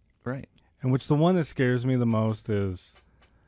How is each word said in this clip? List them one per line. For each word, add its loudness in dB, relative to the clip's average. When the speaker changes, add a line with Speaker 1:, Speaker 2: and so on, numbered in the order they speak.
Speaker 1:
Right. -8
Speaker 2:
And 0
which 0
the 2
one 4
that 0
scares 0
me 0
the 2
most 0
is, -4